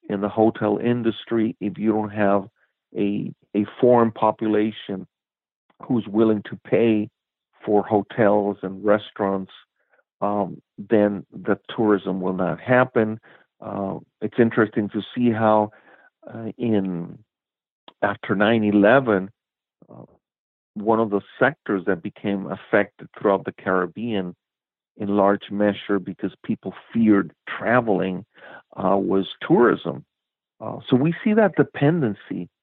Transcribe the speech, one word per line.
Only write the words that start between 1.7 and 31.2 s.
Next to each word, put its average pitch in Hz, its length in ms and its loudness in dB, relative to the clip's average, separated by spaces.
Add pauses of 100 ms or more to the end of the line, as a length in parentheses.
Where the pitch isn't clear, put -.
you 107 140 0
don't 107 180 -2
have 101 380 0 (500)
a, 101 340 -4 (240)
a 101 100 0 (140)
foreign 120 320 6
population 107 920 -2 (800)
who's 120 240 -2
willing 107 420 2
to - 160 -14
pay 110 440 2 (540)
for 104 200 2
hotels 101 800 0
and 95 200 -10
restaurants, 101 680 -2 (680)
um, 101 380 -2 (180)
then 104 540 2
the 95 280 -4 (160)
tourism 98 440 0
will 92 140 -4
not 90 260 -4
happen. 123 600 0 (420)
Uh, 101 380 -8 (220)
it's - 180 -6
interesting 110 500 2
to 107 120 -6 (120)
see 120 160 0
how, 107 400 2 (580)
uh, 113 300 -12
in, 95 640 -2 (840)
after 101 340 -4
nine 107 280 2
eleven, 104 680 2 (600)
uh, - 140 -20 (680)
one 110 260 0
of 110 100 0
the 98 120 0 (180)
sectors 117 460 -2
that 92 180 -2
became 101 480 -6
affected - 560 -2 (100)
throughout 98 280 0
the 95 60 -6
Caribbean 92 840 -4 (600)
in 101 120 -6
large 101 420 2
measure 101 480 -2
because 92 320 -8 (120)
people 98 300 -6 (200)
feared 104 380 4 (160)
traveling, 95 800 0 (500)
uh, 98 220 2
was 98 300 0 (200)
tourism. 113 560 2 (560)
Uh, - 180 -10 (120)
so 131 60 4
we 156 180 2 (100)